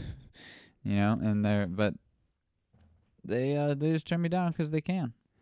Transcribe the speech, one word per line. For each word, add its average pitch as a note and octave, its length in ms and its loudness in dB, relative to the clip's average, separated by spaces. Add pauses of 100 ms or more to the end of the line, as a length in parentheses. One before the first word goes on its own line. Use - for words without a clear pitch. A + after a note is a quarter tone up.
(840)
You G2+ 120 -2
know, G2+ 260 4
and G#2 240 2
they're, G#2 220 2
but F#2+ 280 0 (1300)
they, C3 320 0
uh, D3 180 2
they D3 160 0
just D#3+ 160 0
turn E3+ 160 0
me E3+ 60 0
down F3 240 0
'cause D#3 180 -4
they D#3 100 0
can. E3 320 -4 (300)